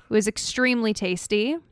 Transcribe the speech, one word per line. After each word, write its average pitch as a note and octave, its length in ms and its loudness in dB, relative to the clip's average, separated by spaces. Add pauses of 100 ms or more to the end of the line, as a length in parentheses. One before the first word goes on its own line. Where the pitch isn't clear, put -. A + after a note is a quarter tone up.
was G#3+ 200 2
extremely A#3+ 640 0
tasty. G#3 640 0 (160)